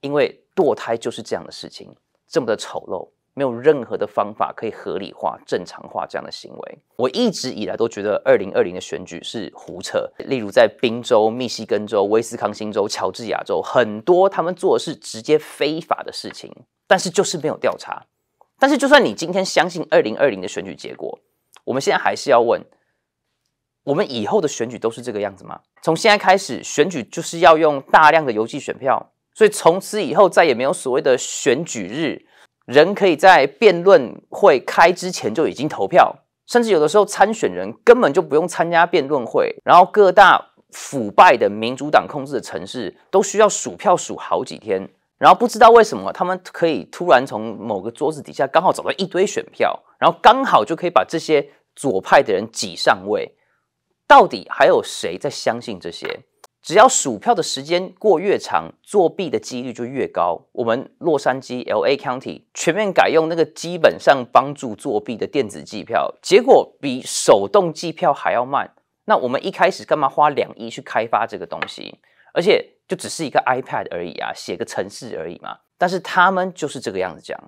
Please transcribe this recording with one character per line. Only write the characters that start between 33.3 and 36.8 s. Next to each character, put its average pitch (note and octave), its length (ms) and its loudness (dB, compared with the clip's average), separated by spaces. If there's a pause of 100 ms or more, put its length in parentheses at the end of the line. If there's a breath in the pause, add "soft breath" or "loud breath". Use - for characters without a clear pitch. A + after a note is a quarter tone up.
辩 F3 360 2
论 E3+ 460 4
会 D#3 300 4
开 F3 320 4
之 F3+ 200 -6
前 A2 220 -6
就 C#3+ 140 0
已 F2+ 60 -2
经 A#2+ 140 -6
投 G2+ 200 -6
票， E3 280 4 (300)
甚 A#3+ 160 0
至 A3+ 80 -2
有 F3 100 4
的 D3+ 80 4